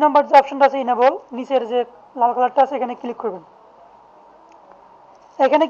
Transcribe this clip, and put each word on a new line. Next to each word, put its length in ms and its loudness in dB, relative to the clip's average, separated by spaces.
নম্বর 240 4
যে 120 -2
অপশনটা 280 0
আছে 160 -2
এনেবল, 280 2
নিচের 340 -4
যে 80 -2
লাল 160 2
কালারটা 280 0
আছে 140 -6
এখানে 240 -8
ক্লিক 200 -12
করবেন। 200 -8
এখানে 240 2